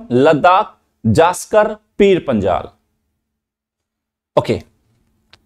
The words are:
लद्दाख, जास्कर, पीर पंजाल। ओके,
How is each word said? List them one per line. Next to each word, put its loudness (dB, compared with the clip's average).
लद्दाख, 2
जास्कर, 0
पीर 2
पंजाल। -2
ओके, -2